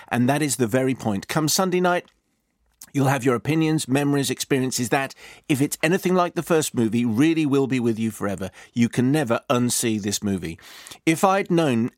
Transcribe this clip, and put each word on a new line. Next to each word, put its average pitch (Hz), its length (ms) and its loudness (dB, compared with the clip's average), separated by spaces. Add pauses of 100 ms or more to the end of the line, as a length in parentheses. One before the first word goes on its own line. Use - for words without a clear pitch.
and 123 200 0
that 143 140 0
is 139 140 -2
the 123 100 0
very 131 280 0
point. 104 340 -4
Come 151 200 0
Sunday 180 320 0
night, 180 240 0 (880)
you'll 135 140 0
have 135 180 0
your 127 120 4
opinions, 156 520 0
memories, 143 400 0
experiences 127 640 -2
that, 135 240 -2 (340)
if 139 140 0
it's - 200 -2
anything 180 320 2
like 175 200 0
the 165 80 -2
first 156 320 0
movie, 117 320 2
really 151 400 2
will 135 220 2
be 127 120 0
with 117 180 0
you 113 120 -2
forever. 98 400 -6 (240)
You 117 140 4
can 127 240 0
never 120 360 0
unsee 120 540 0
this 101 200 -4
movie. 87 360 -4 (480)
If 160 180 0
I'd 196 260 0
known, 131 480 2